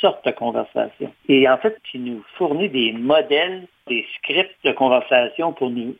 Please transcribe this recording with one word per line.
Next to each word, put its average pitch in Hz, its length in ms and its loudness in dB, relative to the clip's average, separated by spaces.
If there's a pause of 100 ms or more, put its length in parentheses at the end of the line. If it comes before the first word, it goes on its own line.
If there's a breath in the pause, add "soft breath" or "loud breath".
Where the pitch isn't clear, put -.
sortes - 260 0
de 127 60 0
conversations. 117 800 -6 (160)
Et 135 220 6
en 127 80 6
fait, 214 200 -2 (140)
qui 131 80 -12
nous 120 240 -10 (140)
fournit 175 320 -2
des 120 240 0
modèles, 151 680 0 (240)
des 117 180 -4 (140)
scripts - 440 -4
de 135 80 2
conversation 127 800 2
pour 131 180 -4
nous, 120 300 -6